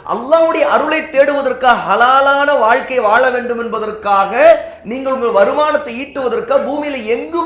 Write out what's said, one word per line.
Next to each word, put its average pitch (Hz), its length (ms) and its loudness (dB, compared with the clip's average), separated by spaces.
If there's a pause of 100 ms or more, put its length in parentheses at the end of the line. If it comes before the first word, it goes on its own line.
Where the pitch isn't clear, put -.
அல்லாஹ்வுடைய 320 540 0
அருளை 302 400 0
தேடுவதற்காக, 262 760 0 (100)
ஹலாலான 277 720 2
வாழ்க்கை 247 400 0
வாழ 226 300 2
வேண்டும் 240 300 -4
என்பதற்காக 214 1000 2 (240)
நீங்கள் 262 300 -4
உங்கள் 233 180 -2
வருமானத்தை 269 720 0
ஈட்டுவதற்காக 262 640 -2
பூமியில 277 400 -6
எங்கு 302 400 -4